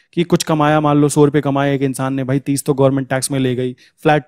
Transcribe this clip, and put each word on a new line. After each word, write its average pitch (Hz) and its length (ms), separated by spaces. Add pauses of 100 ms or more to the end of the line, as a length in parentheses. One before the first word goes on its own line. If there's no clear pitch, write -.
(140)
कि 170 100
कुछ 170 180
कमाया, 151 380
मान 147 160
लो 147 120
सौ 147 160
रुपये 143 180
कमाए 139 320
एक 135 80
इंसान 135 320
ने, 135 100
भाई 131 160
तीस 143 240
तो 143 100
गवर्नमेंट 135 340
टैक्स 131 220
में 139 80
ले 127 160
गई, 127 180 (300)
फ्लैट 151 260